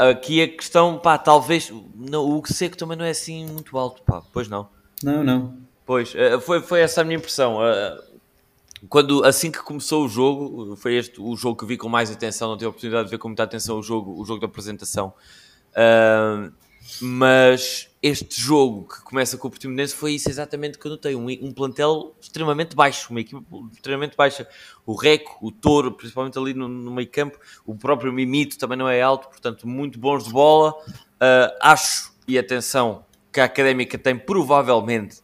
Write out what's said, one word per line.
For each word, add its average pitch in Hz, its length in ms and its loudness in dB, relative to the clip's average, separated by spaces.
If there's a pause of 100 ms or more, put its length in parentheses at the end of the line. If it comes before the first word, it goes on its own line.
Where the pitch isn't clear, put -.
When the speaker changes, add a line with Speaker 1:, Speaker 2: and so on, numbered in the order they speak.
Speaker 1:
a, 131 40 6
aqui 156 300 0
a 165 80 2
questão, 170 500 0
pá, 160 200 4
talvez, 151 540 4 (220)
não, 139 300 -6
o 147 120 0
Hugo 151 160 -6
Seco 175 240 -6
também 165 200 -8
não 165 80 -8
é 165 60 -4
assim 160 360 -10
muito 156 300 -12
alto, 127 260 -6
pá, 87 200 -4 (100)
pois 120 160 -6
não. 104 200 -8 (340)
Speaker 2:
Não, 143 220 -2
não. 127 340 -2 (280)
Speaker 1:
Pois, 123 280 -2
eh, 123 260 4
foi, 170 200 0
foi 175 200 0
essa 160 200 2
a 160 40 4
minha 165 120 -4
impressão. 117 480 0
Eh, 101 380 -2 (840)
quando, 143 360 4
assim 135 260 4
que - 120 -12
começou 147 420 -4
o 135 40 -4
jogo, 120 680 -4
foi 120 200 -2
este 120 240 -6
o 113 160 -8
jogo 117 240 -6
que 120 40 -10
vi 113 120 -8
com 117 120 -10
mais 117 220 -2
atenção, 110 400 -8
não 110 60 -8
tive 113 100 -8
a 110 40 -4
oportunidade 113 360 -4
de 95 40 -12
ver 110 80 -10
com 113 100 -12
muita 113 160 -4
atenção 113 340 -8
o 107 40 -8
jogo, 101 380 -8
o 107 40 -10
jogo 107 160 -10
da 110 60 -8
apresentação. 101 680 -8 (600)
Ah, 110 760 4 (500)
mas 127 880 4 (140)
este - 380 -2
jogo 123 460 2
que - 160 -20
começa 127 340 -4
com 131 120 -10
o - 20 -10
Portimonense 135 440 -8
foi 151 180 -6
isso 147 180 -4
exatamente 147 480 -10
que - 80 -14
eu 151 60 -10
notei. 147 240 -6
Um, 120 120 -8
um 131 240 -10
plantel 143 680 -2
extremamente 156 560 -4
baixo, 139 340 0
uma 117 100 -6
equipa 131 220 -12 (300)
extremamente 139 440 -8
baixa. 135 300 2 (380)
O 113 100 -6
Reco, 151 460 2
o 110 100 -10
Touro, 143 420 2
principalmente 131 460 -10
ali 135 160 -6
no, 127 140 -8
no 123 240 -12
meio 123 180 -6
campo, 143 280 -4 (260)
o 110 100 -12
próprio 127 380 -2
Mimito 131 460 -2
também 127 200 -2
não 131 100 -2
é 123 140 2
alto, 135 260 2
portanto, - 380 -10
muito 127 320 -8
bons 131 260 0
de 110 80 -12
bola. 151 420 6 (460)
Ah, 127 320 6 (200)
acho, - 400 0 (160)
e 127 100 2
atenção, 120 640 -2 (280)
que 139 80 0
a 131 40 8
Académica 127 540 0
tem 127 180 0
provavelmente 120 1080 0